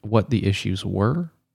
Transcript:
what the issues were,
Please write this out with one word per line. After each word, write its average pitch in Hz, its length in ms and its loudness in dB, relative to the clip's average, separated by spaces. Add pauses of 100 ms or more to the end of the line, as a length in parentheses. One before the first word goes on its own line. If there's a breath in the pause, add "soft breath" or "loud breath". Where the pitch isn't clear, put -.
what 107 300 0
the 107 160 2
issues 95 360 -2
were, 117 460 0 (260)